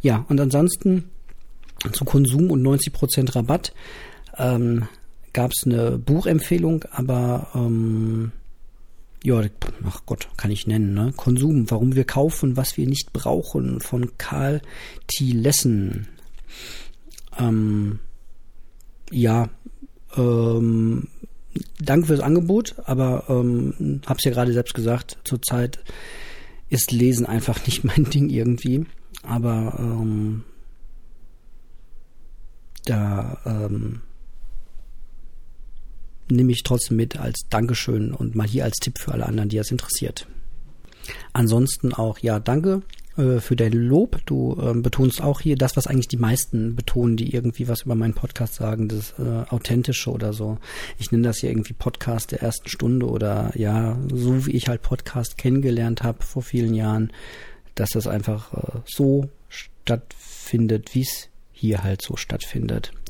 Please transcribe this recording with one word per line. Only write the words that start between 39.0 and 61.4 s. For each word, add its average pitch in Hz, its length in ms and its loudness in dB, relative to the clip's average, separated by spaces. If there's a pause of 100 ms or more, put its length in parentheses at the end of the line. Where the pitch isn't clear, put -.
alle 113 120 -2
anderen, 107 240 0
die 107 80 -2
das 107 140 -2
interessiert. - 560 -4 (1040)
Ansonsten 123 640 4
auch, 110 240 -2
ja, 113 200 0
danke, 160 440 2 (340)
äh, 127 240 4
für - 160 0
dein 113 160 4
Lob. 123 540 4
Du, 127 340 0
ähm, 117 220 2
betonst 127 400 4
auch 143 180 2
hier 147 160 2
das, 127 200 2
was 139 100 4
eigentlich 131 220 2
die 120 100 -2
meisten 117 580 2
betonen, 120 400 4
die 127 180 -2
irgendwie 120 320 0
was 117 160 -2
über 123 120 -2
meinen 113 180 2
Podcast - 420 -4
sagen, 110 340 -2
das, 107 300 -6
äh, 117 320 -2
Authentische 123 600 0
oder 113 240 -2
so. 107 240 -4 (400)
Ich - 120 -6
nenne 117 140 6
das 117 160 0
ja 117 80 -2
irgendwie 113 240 -2
Podcast - 600 -4
der - 100 -4
ersten - 260 -4
Stunde 123 380 0
oder 107 480 0
ja, 113 440 0 (140)
so 127 340 2
wie - 60 0
ich - 160 0
halt 120 140 -2
Podcast - 560 -4
kennengelernt 120 640 2
hab 117 220 0
vor - 180 -2
vielen 117 320 0
Jahren, 110 360 2 (640)
dass - 160 0
das 110 160 0
einfach, 107 460 -2
äh, - 320 -6
so 139 460 2 (180)
stattfindet, - 1500 -2
wie's - 360 -2 (220)